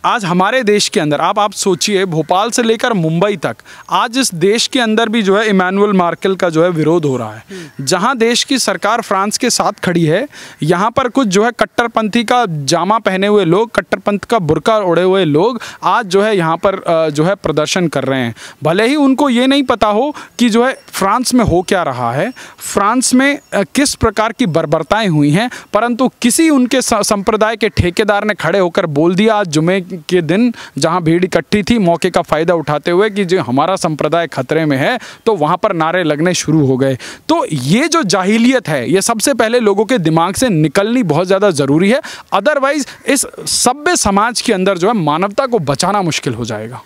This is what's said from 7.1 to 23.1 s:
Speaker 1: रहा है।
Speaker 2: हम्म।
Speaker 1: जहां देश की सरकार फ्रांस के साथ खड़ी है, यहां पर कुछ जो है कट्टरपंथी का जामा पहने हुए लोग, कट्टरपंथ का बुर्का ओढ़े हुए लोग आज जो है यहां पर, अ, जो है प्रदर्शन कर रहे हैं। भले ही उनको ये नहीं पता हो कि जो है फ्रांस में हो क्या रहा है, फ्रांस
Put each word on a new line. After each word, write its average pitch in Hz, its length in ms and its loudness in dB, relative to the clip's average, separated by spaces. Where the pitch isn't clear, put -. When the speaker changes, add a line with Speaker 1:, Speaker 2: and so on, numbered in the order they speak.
Speaker 1:
रहा 110 180 -8
है। 110 160 -20
Speaker 2:
हम्म। 175 340 -14
Speaker 1:
जहां 185 340 0
देश 226 260 0
की 269 140 -2
सरकार 208 420 -2
फ्रांस 202 380 -2
के 247 120 0
साथ 190 220 0
खड़ी 175 320 -2
है, 175 240 0
यहां 175 280 0
पर 254 180 -2
कुछ 262 200 0
जो 196 160 2
है 240 60 2
कट्टरपंथी 226 640 0
का 247 240 2
जामा 165 500 -2
पहने 196 280 0
हुए 208 180 4
लोग, 190 300 0
कट्टरपंथ 202 440 -2
का 233 200 -2
बुर्का 160 400 2
ओढ़े 175 240 2
हुए 185 220 2
लोग 175 360 0
आज 208 240 0
जो 190 160 2
है 214 140 0
यहां 165 200 0
पर, 190 180 0
अ, 165 340 0
जो 151 160 0
है 190 100 0
प्रदर्शन 160 540 -2
कर 135 160 -2
रहे 131 160 -2
हैं। 117 140 -4
भले 175 240 2
ही 277 100 0
उनको 277 320 2
ये 247 180 2
नहीं 277 160 2
पता 240 240 0
हो 226 300 0
कि 240 120 2
जो 233 160 2
है 262 140 -4
फ्रांस 220 420 -2
में 247 100 4
हो 175 180 2
क्या 180 200 0
रहा 123 300 -4
है, 175 200 -2
फ्रांस 233 560 0